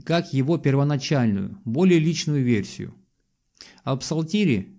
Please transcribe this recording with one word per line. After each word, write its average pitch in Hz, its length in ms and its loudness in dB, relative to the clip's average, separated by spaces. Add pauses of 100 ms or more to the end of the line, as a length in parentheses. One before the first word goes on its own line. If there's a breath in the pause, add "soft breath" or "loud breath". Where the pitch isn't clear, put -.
как 175 320 -2
его 135 240 0
первоначальную, 135 1080 0
более 165 340 4
личную 156 440 0
версию. 104 520 -2 (880 loud breath)
А 135 120 -2
в 131 40 -6
Псалтире 160 800 0